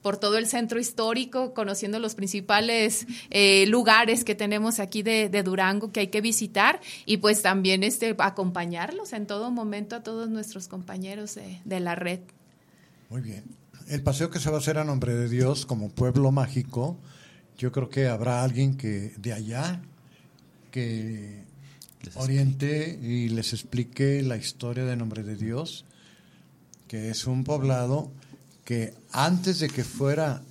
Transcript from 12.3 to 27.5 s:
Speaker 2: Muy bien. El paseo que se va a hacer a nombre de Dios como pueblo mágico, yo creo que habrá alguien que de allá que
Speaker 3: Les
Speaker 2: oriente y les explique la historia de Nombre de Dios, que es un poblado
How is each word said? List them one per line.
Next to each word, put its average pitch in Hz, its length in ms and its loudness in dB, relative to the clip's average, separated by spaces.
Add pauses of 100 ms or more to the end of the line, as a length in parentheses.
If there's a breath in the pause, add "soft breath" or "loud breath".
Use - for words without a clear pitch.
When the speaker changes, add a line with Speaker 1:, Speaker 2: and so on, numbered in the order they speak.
Speaker 2:
Muy 127 120 -6
bien. 107 220 -10 (460)
El 143 140 -4
paseo 143 260 0
que 170 100 -6
se 147 100 -2
va 151 80 0
a - 20 0
hacer 151 180 0
a 151 60 0
nombre 131 320 0
de 120 140 0
Dios 127 360 2
como 107 240 -4
pueblo 131 420 4
mágico, 135 680 0 (600 loud breath)
yo 127 140 -2
creo 131 180 -2
que 135 180 2
habrá 120 360 0
alguien 135 340 2
que 104 400 -4
de 107 160 -6
allá 123 480 -6 (920 soft breath)
que 110 720 -6 (600 loud breath)
Speaker 3:
Les - 140 -16
Speaker 2:
oriente 139 840 0
y 120 280 -2
les 113 240 -2
explique 139 680 -2
la 123 160 -2
historia 120 480 -6
de 123 100 -2
Nombre 110 280 -6
de 107 120 -8
Dios, 117 500 -6 (1000 soft breath)
que 110 220 -8
es - 180 -6
un 127 160 0
poblado 135 680 0 (520 loud breath)